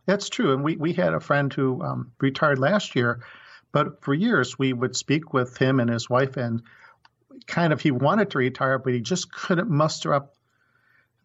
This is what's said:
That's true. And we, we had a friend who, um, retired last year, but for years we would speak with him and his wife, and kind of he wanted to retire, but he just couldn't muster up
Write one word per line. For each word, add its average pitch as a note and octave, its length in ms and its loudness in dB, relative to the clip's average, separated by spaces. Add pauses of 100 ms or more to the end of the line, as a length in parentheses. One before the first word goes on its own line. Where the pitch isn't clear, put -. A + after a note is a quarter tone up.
That's F#3+ 240 0
true. E3 240 0
And C#3 100 0
we, D#3+ 120 0
we E3 180 -2
had F3 200 0
a D#3+ 60 -2
friend C#3+ 320 0
who, C3 300 -2
um, B2 300 -8 (100)
retired C3+ 380 2
last E3+ 360 0
year, A#2+ 260 0 (500)
but D3 320 -2
for C#3 100 -2
years D#3+ 460 0
we C3+ 120 2
would B2 240 -2
speak - 380 -2
with B2+ 240 -2
him C3+ 220 4
and A#2 100 2
his A#2 200 -2
wife, B2+ 280 2
and A#2 240 -4 (840)
kind E3+ 260 2
of C3 80 -2
he D#3 100 2
wanted E3 380 2
to - 80 -6
retire, C3 400 0
but B2+ 160 -2
he B2 80 -2
just F3+ 320 -6
couldn't F3+ 360 -2
muster D#3 440 0
up C#3+ 220 -2 (880)